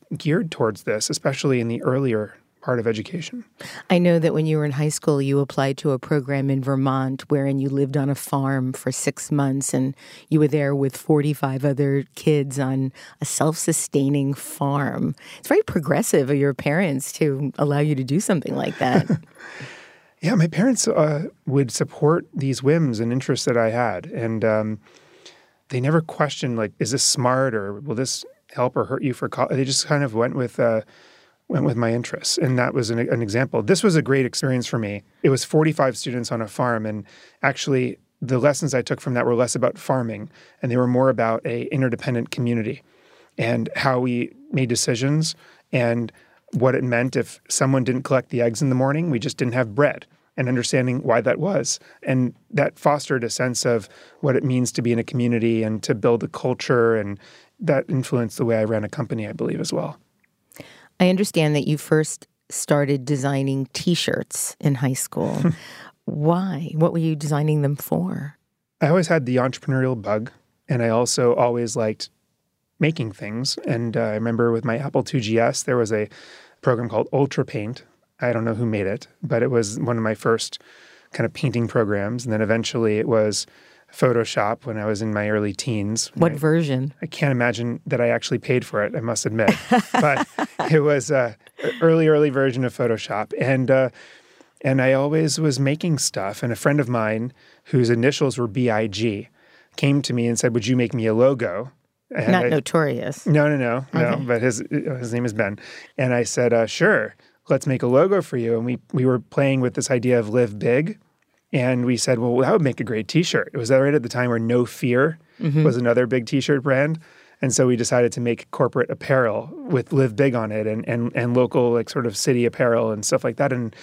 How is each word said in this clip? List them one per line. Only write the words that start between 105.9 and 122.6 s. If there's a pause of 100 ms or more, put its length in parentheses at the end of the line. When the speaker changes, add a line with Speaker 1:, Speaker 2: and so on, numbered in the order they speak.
Speaker 1:
And
I
said,
"Uh,
sure, (340)
let's
make
a
logo
for
you."
And
we, (140)
we
were
playing
with
this
idea
of
live
big. (540)
And
we
said,
"Well,
that
would
make
a
great
T-shirt."
It
was
right
at
the
time
where
No
Fear (200)
Speaker 2:
Mm-hmm.
Speaker 1:
was
another
big
T-shirt
brand. (440)
And
so
we
decided
to
make
corporate
apparel
with
Live
Big
on
it
and,
and,
and
local,
like,
sort
of
city
apparel